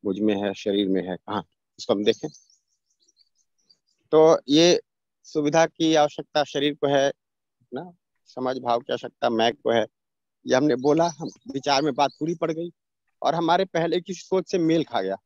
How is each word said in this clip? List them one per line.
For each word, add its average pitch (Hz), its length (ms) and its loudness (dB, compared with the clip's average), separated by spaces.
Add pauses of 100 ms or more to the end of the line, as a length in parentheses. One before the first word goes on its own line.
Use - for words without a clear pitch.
मुझ 98 140 -4
में 104 160 0
है, 98 180 -4
शरीर 101 340 -2
में 92 220 -2
है, 90 60 -4
कहाँ? 101 280 -8 (360)
इसको - 140 -4
हम 101 100 -2
देखें। - 260 -2 (1800)
तो 160 280 6 (100)
ये 165 320 4 (420)
सुविधा 156 420 0
की 160 300 0
आवश्यकता 147 480 0
शरीर 143 300 -2
को 147 140 -4
है 139 240 2 (640)
ना, 175 200 -12 (320)
समझ 127 320 -6
भाव 120 220 0
की 131 140 -6
आवश्यकता 120 360 -4
मैं 113 240 2
को - 180 -2
है। 113 140 2 (640)
ये 127 80 2
हमने 135 200 2
बोला, 147 320 2
हम 156 200 -8
विचार 135 540 -4
में 147 120 -2
बात 135 260 0
पूरी 165 160 -4
पड़ 165 160 -4
गई 170 200 -8 (500)
और 147 140 -2
हमारे 170 300 0
पहले 170 360 -4
की 185 120 -10
सोच - 380 -4
से 190 60 -2
मेल 165 260 2
खा 113 180 -6
गया। 95 140 -4 (100)